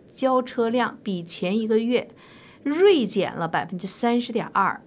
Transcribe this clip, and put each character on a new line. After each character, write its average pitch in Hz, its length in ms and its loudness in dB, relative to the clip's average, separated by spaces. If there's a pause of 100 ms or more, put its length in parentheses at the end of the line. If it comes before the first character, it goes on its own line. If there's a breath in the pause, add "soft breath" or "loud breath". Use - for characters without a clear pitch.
(120)
交 254 300 2
车 240 260 -2
辆 233 340 -2
比 180 200 -4
前 180 360 -4
一 220 100 -2
个 220 100 4
月 233 320 0 (540 loud breath)
锐 311 420 4
减 185 280 -2
了 165 120 -2
百 165 180 -2
分 180 140 -8
之 196 80 -8
三 240 340 0
十 240 120 -6
点 196 140 -2
二。 185 400 0